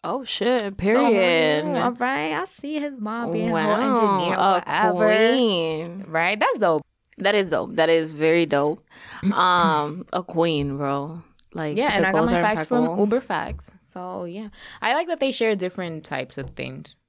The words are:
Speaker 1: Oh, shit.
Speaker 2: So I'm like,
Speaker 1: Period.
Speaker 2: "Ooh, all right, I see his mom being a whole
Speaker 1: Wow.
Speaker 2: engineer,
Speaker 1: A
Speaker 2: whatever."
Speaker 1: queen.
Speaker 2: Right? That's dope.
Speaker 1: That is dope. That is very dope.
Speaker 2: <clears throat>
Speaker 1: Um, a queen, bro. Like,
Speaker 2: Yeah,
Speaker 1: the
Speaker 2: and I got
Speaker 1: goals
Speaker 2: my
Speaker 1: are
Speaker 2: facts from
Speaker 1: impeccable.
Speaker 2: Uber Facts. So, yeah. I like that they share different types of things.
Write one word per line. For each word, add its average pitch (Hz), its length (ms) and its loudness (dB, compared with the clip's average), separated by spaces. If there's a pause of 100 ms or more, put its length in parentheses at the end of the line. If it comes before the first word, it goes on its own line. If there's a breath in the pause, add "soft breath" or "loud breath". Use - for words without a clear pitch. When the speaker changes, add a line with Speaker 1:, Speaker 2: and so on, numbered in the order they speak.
Speaker 1:
Oh, 240 200 -4
shit. 240 360 0
Speaker 2:
So 208 60 -6
I'm 196 60 -6
like, 196 60 -14
Speaker 1:
Period. 180 840 4
Speaker 2:
"Ooh, 262 120 -2
all 247 160 0
right, 262 420 -4
I 339 120 -2
see 294 340 -8
his 285 200 -8
mom 220 320 -6
being 175 220 -2
a 160 80 0
whole 156 100 2
Speaker 1:
Wow. 220 480 2
Speaker 2:
engineer, 180 160 0
Speaker 1:
A 190 160 4 (400)
Speaker 2:
whatever." 180 140 2 (260)
Speaker 1:
queen. 175 760 0
Speaker 2:
Right? 170 300 0
That's 370 200 2
dope. 165 240 2 (360)
Speaker 1:
That 196 180 2
is 190 140 2
dope. - 260 -2
That 160 120 4
is 160 240 2
very 160 320 4
dope. 147 400 0 (380 loud breath)
Speaker 2:
<clears throat> 196 100 2
Speaker 1:
Um, 170 800 2
a 180 120 -2
queen, 151 520 0
bro. 143 460 -6 (320)
Like, 156 220 -6
Speaker 2:
Yeah, 269 140 0
Speaker 1:
the 208 40 -2
Speaker 2:
and 202 120 2
I 190 60 0
got 226 60 2
Speaker 1:
goals 233 140 2
Speaker 2:
my 240 80 2
Speaker 1:
are - 20 0
Speaker 2:
facts 214 240 0
from 247 120 0
Speaker 1:
impeccable. 208 260 2
Speaker 2:
Uber 214 160 0
Facts. - 580 -8
So, 185 460 -12
yeah. 196 240 -12 (340 loud breath)
I 226 120 2
like 320 140 0
that 330 120 -2
they 269 120 0
share 226 220 2
different 180 500 -6
types 135 320 -8
of 135 140 -10
things. 131 460 -12 (120)